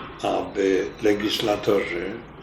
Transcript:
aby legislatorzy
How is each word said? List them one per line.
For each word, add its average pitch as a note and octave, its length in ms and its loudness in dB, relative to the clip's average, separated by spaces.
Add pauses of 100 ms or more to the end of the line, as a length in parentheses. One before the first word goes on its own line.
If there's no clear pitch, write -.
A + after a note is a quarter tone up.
(240)
aby G2 640 2 (160)
legislatorzy G2+ 1080 2 (320)